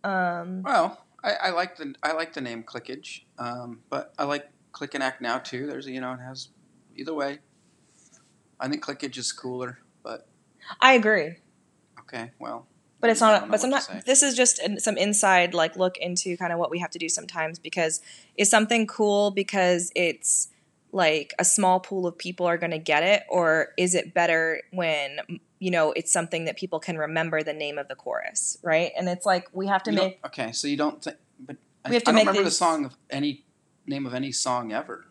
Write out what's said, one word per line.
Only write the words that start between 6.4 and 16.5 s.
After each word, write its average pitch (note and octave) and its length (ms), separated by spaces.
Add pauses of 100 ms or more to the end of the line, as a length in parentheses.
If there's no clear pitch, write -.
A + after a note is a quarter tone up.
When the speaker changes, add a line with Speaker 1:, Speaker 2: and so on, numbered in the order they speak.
Speaker 2:
either D#3 160
way. C#3+ 280 (1160)
I C3 100
think D3 160
Clickage C3+ 340
is B2 140
cooler, B2+ 480 (220)
but - 240 (540)
Speaker 1:
I C4 140
agree. G3+ 420 (640)
Speaker 2:
Okay, A#2 380
well, A#2 280 (340)
Speaker 1:
But A#3 100
it's A3+ 120
Speaker 2:
I A3 100
Speaker 1:
not, G3+ 80
Speaker 2:
don't G#3 80
know G#3 40
Speaker 1:
but G#3+ 100
Speaker 2:
what C4 140
to - 60
Speaker 1:
sometimes - 40
Speaker 2:
say. - 200
Speaker 1:
this C4+ 160
is C4+ 140
just B3 240
an, G3 200
some G#3+ 160
inside, F#3 580
like, E3 220
look F3+ 220
into F3 380
kinda E3+ 220